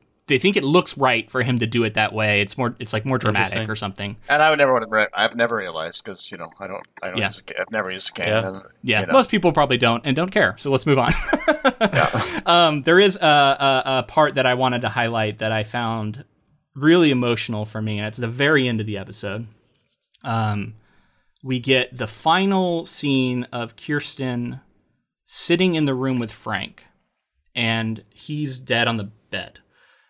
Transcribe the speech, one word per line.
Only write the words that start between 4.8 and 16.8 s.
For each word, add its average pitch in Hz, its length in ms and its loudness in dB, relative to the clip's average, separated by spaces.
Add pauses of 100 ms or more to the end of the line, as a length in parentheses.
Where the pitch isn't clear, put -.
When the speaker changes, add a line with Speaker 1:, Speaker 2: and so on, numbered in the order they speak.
Speaker 3:
have 107 80 -12
re-, 107 200 4
I've 107 220 0
never 117 220 0
realized 85 480 -6
'cause, 95 260 -14
you 92 80 -14
know, 82 220 -14
I 98 80 -10
don't, 95 180 -12 (160)
I 92 60 -8
don't 90 100 -6
Speaker 1:
Yeah. 104 80 -2
Speaker 3:
use 95 140 -8
a - 20 -20
ca-, - 180 -14
I've 92 120 -6
never 104 180 -4
used 95 200 -6
a - 20 -16
cane. 90 160 -4
Speaker 2:
Yeah. 107 180 0
Speaker 3:
And, 95 160 -10 (200)
Speaker 1:
Yeah, 110 180 0
Speaker 3:
you 95 80 -2
know. - 40 -2
Speaker 1:
most 254 160 4
people 180 220 2
probably 143 280 2
don't 120 280 0
and 139 80 0
don't 170 160 -2
care. 143 280 2
So 143 120 -4
let's 135 160 0
move 143 120 4
on. 120 180 2
<laughs> - 60 -4 (580)
Speaker 3:
Yeah. 185 680 0
Speaker 1:
Um, 165 360 4
there 170 180 6
is 196 160 4
a, 175 100 0
a, 139 600 4
a 131 180 0
part 147 300 2
that 131 120 2
I 127 80 4
wanted 123 280 0
to 120 60 0
highlight 110 500 -2
that 110 120 -2
I 110 140 -2
found 113 600 -6 (520)
really 156 340 6